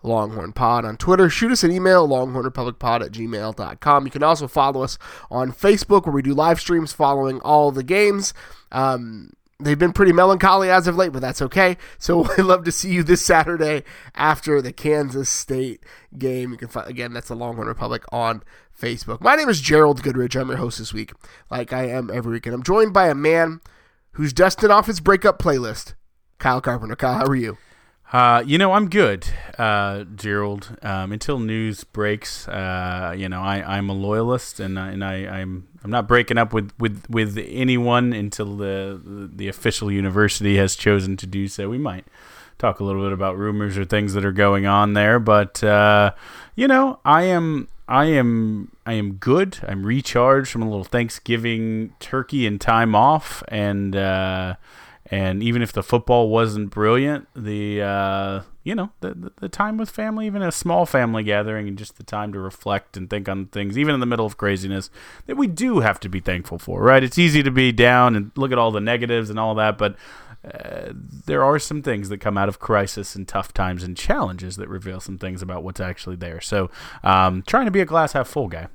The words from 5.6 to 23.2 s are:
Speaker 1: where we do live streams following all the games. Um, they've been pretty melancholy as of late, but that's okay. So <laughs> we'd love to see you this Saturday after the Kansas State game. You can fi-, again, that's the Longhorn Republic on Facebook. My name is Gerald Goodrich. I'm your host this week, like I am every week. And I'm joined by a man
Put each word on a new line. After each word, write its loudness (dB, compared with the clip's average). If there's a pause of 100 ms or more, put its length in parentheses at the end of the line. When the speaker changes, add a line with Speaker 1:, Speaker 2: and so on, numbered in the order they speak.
Speaker 1:
where -2
we 0
do 0
live 4
streams -2
following 0
all 4
the -4
games. 2 (400)
Um, -4 (280)
they've 0
been 4
pretty 6
melancholy 6
as 6
of 0
late, 2
but -6
that's -6
okay. 2 (200)
So 2 (140)
<laughs> 2
we'd 6
love 4
to -2
see -4
you 0
this 4
Saturday 2 (300)
after 2
the -8
Kansas -2
State -6 (340)
game. -4
You -12
can -14
fi-, -10
again, -10
that's -12
the -8
Longhorn -8
Republic -6
on -4 (360)
Facebook. -8
My 4
name 0
is 2
Gerald 4
Goodrich. -2
I'm -4
your -6
host -6
this -12
week, -10 (360)
like -8
I -4
am -6
every -4
week. -6
And -6
I'm -6
joined 4
by 6
a 2
man 2 (520)